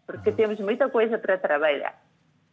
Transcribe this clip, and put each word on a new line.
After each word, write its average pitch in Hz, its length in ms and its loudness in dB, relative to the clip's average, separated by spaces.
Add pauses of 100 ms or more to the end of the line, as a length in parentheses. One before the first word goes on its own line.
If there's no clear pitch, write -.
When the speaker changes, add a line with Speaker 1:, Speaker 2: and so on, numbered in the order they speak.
Speaker 1:
porque - 240 -2
Speaker 2:
Uhum. 208 60 -4
Speaker 1:
temos 214 240 2
muita 247 300 0
coisa 226 280 0
para 190 220 0
trabalhar. 147 600 0 (540)